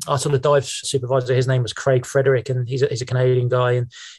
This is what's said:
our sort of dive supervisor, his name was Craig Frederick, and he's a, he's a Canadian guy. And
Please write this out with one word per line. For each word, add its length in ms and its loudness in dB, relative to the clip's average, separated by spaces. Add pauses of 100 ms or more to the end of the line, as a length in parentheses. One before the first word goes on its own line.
our 100 0
sort 160 0
of 80 0
dive 220 4
supervisor, 680 -2
his 140 2
name 160 2
was 100 -6
Craig 320 0
Frederick, 440 0
and 200 -4
he's 140 -4
a, 60 4
he's 140 -6
a 40 -6
Canadian 420 2
guy. 240 2
And 160 -2 (300)